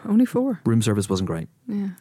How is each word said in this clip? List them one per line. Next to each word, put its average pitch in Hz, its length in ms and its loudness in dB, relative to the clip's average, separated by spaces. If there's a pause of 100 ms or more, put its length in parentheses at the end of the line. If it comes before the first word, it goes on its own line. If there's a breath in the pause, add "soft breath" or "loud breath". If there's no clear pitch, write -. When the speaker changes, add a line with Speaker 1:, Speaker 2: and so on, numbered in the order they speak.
Speaker 1:
only 226 200 4
four. 247 400 -2
Speaker 2:
Room 113 160 4
service 104 280 0
wasn't 92 180 -2
great. 82 200 -6 (200)
Speaker 1:
Yeah. - 220 -6 (120)